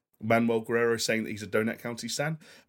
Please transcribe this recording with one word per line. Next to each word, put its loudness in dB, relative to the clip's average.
Manuel 4
Guerrero 2
saying 0
that -6
he's -8
a -10
Donut 0
County -8
San. -4